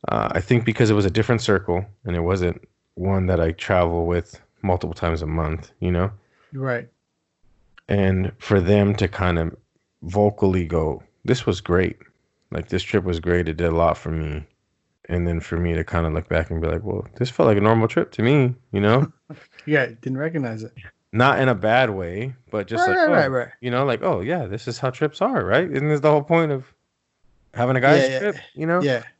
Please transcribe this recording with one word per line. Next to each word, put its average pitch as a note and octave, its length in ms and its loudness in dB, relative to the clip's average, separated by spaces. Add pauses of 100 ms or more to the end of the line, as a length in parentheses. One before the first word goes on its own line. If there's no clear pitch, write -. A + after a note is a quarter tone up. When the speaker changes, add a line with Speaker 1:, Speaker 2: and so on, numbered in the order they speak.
Speaker 1:
Uh, G#1+ 240 0
I - 100 0
think A#2 240 2
because A2 240 2
it G#2+ 60 4
was G2+ 100 4
a F#2 60 2
different A2+ 300 0
circle F#2+ 440 0 (200)
and F2 100 -4
it E2+ 60 -2
wasn't F2+ 460 -2 (280)
one F#2+ 320 0
that F2+ 120 2
I E2 120 2
travel E2+ 560 0
with F2 340 -4 (220)
multiple F2+ 320 -2
times E2 260 -2
a D#2 60 -6
month, D#2 520 -4
you F2+ 120 -2
know? F2+ 200 0 (420)
Speaker 2:
Right. B2 360 -6 (960)
Speaker 1:
And F#2+ 520 2
for G2+ 220 2
them G2+ 340 4
to G2+ 120 0
kind F2+ 320 0
of E2 160 -4 (480)
vocally F#2+ 600 2
go, D#2+ 380 -2 (220)
"This B2 200 0
was F2+ 160 -2
great. F2+ 360 0 (540)
Like, D#2+ 180 -8
this F2+ 140 -2
trip F#2+ 200 -2
was F2 160 -2
great. F2 280 0
It D#2+ 100 -6
did F2 100 0
a E2 80 0
lot E2 220 2
for - 140 -10
me." D2+ 340 -6 (640)
And F2 180 -2
then E2+ 120 -2
for E2+ 180 -8
me E2+ 160 -2
to E2 100 -2
kinda E2 260 -2
look E2 200 -4
back E2 220 -2
and E2 100 -4
be E2 60 -2
like, E2 160 -4
"Well, G2 240 -8 (100)
this B2+ 120 -4
felt - 180 2
like G#2 100 6
a G2+ 40 2
normal A2+ 260 4
trip - 260 -2
to G#2+ 100 -2
me," B2+ 320 2 (160)
you G2+ 100 0
know? A#2 300 2 (180)
Speaker 2:
<laughs> - 120 -18 (240)
Yeah, D3 220 2
didn't B2+ 300 -8
recognize C3+ 460 -6
it. G#2+ 100 -16 (400)
Speaker 1:
Not A#2+ 260 4
in C3 100 4
a A#2 60 2
bad A2 360 2
way, F#2+ 440 -6 (140)
but G2+ 180 -4
just F4 200 0
Speaker 2:
Right, F#4 100 0
Speaker 1:
like, - 0 -
Speaker 2:
right, E4 100 2
Speaker 1:
"Oh," - 60 2
Speaker 2:
right, D3 140 4
right. B2 220 -4 (120)
Speaker 1:
you B2 100 -6
know, B2+ 140 0
like, A#2+ 160 0
"Oh, C3 200 -2
yeah, C3+ 260 -4
this G#2 200 -8
is B2 120 -8
how C3 100 -2
trips D3 320 -4
are, A3+ 240 0
right? D3 240 2
Isn't C#3 200 -2
this D3+ 100 0
the D3+ 100 4
whole D3 140 4
point E3 280 2
of C3 220 -8 (800)
having B2 220 0
a B2 60 0
guy's C#3 240 6
Speaker 2:
Yeah, - 40 0
yeah. C3 100 -4
Speaker 1:
trip?" G3 180 -4 (180)
You D3 100 -6
know? E3+ 160 0
Speaker 2:
Yeah. B2+ 220 0 (160)